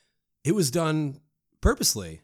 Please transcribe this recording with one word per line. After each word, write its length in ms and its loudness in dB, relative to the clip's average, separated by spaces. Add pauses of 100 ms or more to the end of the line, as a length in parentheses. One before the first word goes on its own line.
(420)
it 140 2
was 160 2
done 480 -2 (400)
purposely. 640 0